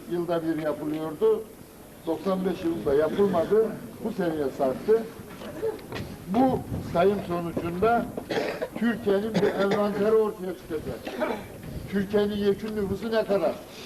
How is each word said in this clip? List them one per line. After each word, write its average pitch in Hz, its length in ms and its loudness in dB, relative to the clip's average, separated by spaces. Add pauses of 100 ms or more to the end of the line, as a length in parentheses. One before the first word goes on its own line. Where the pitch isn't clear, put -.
(120)
yılda 170 320 0
bir 160 180 0
yapılıyordu. 156 800 0 (680)
Doksan 185 380 0
beş 180 180 -2
yılında 165 300 0
yapılmadı. 180 720 4 (380)
Bu 220 100 -2
seneye 156 440 0
sarktı. 143 460 4 (1200)
Bu 247 320 4 (340)
sayım 190 340 4
sonucunda 175 760 0 (760)
Türkiye'nin 214 540 2
bir 196 300 2
envanteri 202 480 2
ortaya 196 420 2
çıkacak. - 460 -8 (920)
Türkiye'nin 202 440 2
yekün 202 400 0
nüfusu 196 360 -2
ne 220 140 2
kadar? 175 300 2 (300)